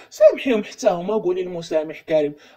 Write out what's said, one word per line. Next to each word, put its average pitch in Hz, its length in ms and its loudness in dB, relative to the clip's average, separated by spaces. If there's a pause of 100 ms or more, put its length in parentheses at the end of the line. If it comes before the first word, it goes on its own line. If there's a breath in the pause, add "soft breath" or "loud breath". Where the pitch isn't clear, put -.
سامحيهم - 540 2
حتى - 260 -2
هما 180 240 -2
وقولي 180 280 -2
المسامح 165 600 -6
كريم. 151 320 0 (240 loud breath)